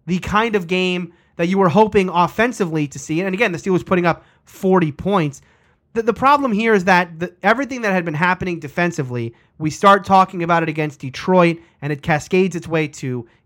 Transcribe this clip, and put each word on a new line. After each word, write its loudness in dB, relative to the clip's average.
the -2
kind -2
of -2
game -4
that -2
you 0
were 4
hoping 2
offensively 0
to -14
see. -4
And -4
again, -2
the -8
Steelers -2
putting 0
up 0
forty 0
points. -4
The, -2
the 0
problem 2
here 2
is 2
that 2
the, -8
everything 0
that -2
had 0
been -4
happening -2
defensively, -4
we -4
start 4
talking 2
about 2
it -4
against -6
Detroit, 0
and -6
it -8
cascades 0
its -8
way -2
to -8